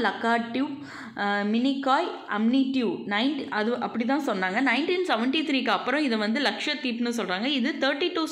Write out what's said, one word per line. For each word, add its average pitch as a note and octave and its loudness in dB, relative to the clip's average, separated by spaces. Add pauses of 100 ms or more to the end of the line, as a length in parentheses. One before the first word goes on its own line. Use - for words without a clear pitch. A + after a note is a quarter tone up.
லக்காடிவ், A#3 0 (340)
ஆ, G3+ 0
மினிகாய், C4+ 2 (280)
அம்னிடிவ், B3 2 (100)
நைன்-, A#3+ 0
அது A3 0
அப்படி A#3 -2
தான் C#4 0
சொன்னாங்க. G3+ 0
நைன்டீன் F4 2
செவன்ட்டி C4 2
த்ரீக்கு C4+ 0
அப்புறம் A#3+ 2
இதை A3+ 0
வந்து A3 0
லக்ஷதீப்னு C4+ -2
சொல்றாங்க. F#3+ -2
இது C#4+ 0
தேர்ட்டி C#4+ 0
டூ D#4+ -2